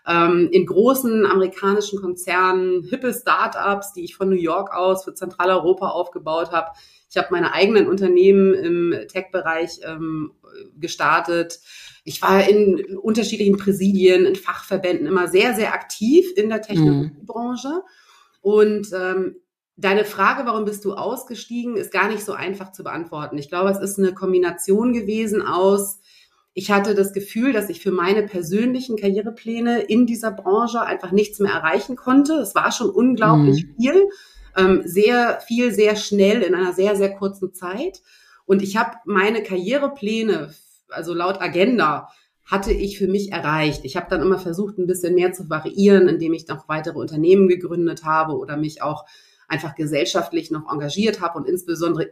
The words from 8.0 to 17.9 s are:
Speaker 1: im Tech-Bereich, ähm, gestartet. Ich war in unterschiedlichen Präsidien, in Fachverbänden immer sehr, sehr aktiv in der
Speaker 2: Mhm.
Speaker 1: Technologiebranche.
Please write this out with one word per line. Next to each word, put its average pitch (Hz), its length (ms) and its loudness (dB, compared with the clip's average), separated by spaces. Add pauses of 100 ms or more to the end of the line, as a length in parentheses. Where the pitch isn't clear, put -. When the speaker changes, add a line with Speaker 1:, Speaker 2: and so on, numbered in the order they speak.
Speaker 1:
im 170 400 0 (140)
Tech-Bereich, 170 760 -4
ähm, 160 500 -8 (460)
gestartet. 170 800 -2 (440)
Ich - 180 -12
war 190 260 4
in 196 500 2
unterschiedlichen 214 600 0
Präsidien, 185 680 4
in - 100 2
Fachverbänden - 720 -4
immer 180 200 0
sehr, 208 280 2
sehr 214 180 -2
aktiv 311 640 2
in 214 140 0
der 220 100 -2
Speaker 2:
Mhm. 214 40 -12
Speaker 1:
Technologiebranche. 220 1160 -2 (600)